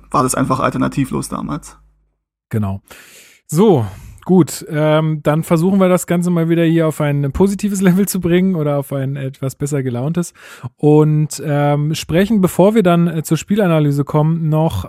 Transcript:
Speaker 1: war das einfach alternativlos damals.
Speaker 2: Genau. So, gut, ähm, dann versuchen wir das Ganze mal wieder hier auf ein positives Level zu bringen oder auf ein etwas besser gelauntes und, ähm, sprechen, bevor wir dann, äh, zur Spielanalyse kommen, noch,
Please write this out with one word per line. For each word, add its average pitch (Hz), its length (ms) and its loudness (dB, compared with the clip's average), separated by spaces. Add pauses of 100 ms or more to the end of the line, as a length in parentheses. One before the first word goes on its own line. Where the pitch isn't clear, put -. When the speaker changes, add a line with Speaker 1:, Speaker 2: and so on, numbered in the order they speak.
(120)
Speaker 1:
war 123 120 0
das 127 120 -2
einfach 131 240 -2
alternativlos 131 680 -4
damals. - 480 -10 (720)
Speaker 2:
Genau. 101 320 -4 (680)
So, 151 400 4 (380)
gut, 175 440 2
ähm, 156 540 0
dann 156 200 0
versuchen 180 360 0
wir 185 100 4
das 180 160 0
Ganze 175 260 -2
mal 165 180 0
wieder 170 160 2
hier 165 240 2
auf 143 120 -4
ein 143 300 0
positives 196 500 0
Level 190 280 4
zu 190 100 -4
bringen 180 360 2
oder 147 220 -2
auf 139 160 -6
ein 139 220 -4
etwas 135 400 -8
besser 143 260 -4
gelauntes 131 520 -4 (420)
und, 151 680 2
ähm, 147 500 0
sprechen, 196 460 0
bevor 185 340 2
wir 226 80 4
dann, 170 240 2
äh, 160 160 -4
zur 165 140 0
Spielanalyse 156 680 0
kommen, 160 460 0
noch, 156 400 0